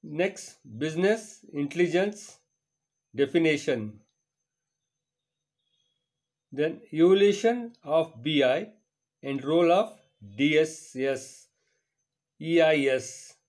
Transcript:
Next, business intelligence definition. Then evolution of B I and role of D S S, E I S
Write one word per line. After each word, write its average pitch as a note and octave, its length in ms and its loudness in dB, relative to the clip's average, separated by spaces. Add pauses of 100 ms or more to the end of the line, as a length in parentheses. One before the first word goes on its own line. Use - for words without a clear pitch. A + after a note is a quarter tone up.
Next, E3+ 540 -6 (200)
business F3+ 600 -2 (120)
intelligence E3+ 840 -2 (760)
definition. C#3 840 -2 (2500)
Then D3+ 280 -4 (120)
evolution G3+ 800 4 (100)
of D3+ 400 -2
B C#3+ 220 2
I D3+ 240 0 (540)
and C#3 200 -8
role E3 300 2
of G#3 260 0 (380)
D D3+ 220 2
S - 360 -4
S, C3 540 -6 (920)
E E3 200 0
I D#3+ 160 4 (180)
S - 400 -10 (140)